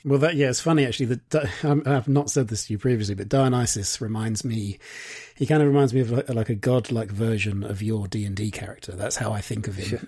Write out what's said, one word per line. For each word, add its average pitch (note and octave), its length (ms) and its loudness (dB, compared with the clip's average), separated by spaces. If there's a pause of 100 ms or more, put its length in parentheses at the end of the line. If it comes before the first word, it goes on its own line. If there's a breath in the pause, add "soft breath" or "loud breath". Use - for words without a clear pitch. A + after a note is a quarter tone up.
Well, C#3 160 4
that, D#3+ 160 4
yeah, C#3 140 4
it's B2+ 100 0
funny, D#3+ 240 4
actually, B2+ 220 0
that A#2 240 -2
Di-, D3 260 0
<laughs> - 80 -8
I'm, D3 220 4
I've C3+ 220 2
not C#3+ 240 2
said C3 160 2
this G#2+ 180 -4
to - 80 -4
you G#2 60 -4
previously, G#2+ 340 0
but G2+ 160 -6
Dionysus B2 720 2
reminds A2 420 -2
me, A2 360 -4 (580 loud breath)
he C#3 80 0
kind D3+ 160 4
of D3 60 6
reminds C#3 260 6
me C3 80 4
of, A2+ 80 0
like, A#2+ 200 0
like, A#2 200 0
a A#2 60 0
godlike A2+ 560 0
version G2+ 520 -2
of G#2 200 -6
your G#2+ 240 -2
D G#2 180 -4
and G2 100 -4
D G#2+ 140 -4
character. - 440 -12
That's A#2 220 -6
how A2 160 -4
I G#2 100 -4
think G#2+ 260 -6
of G2 80 -6
him. G2 320 -4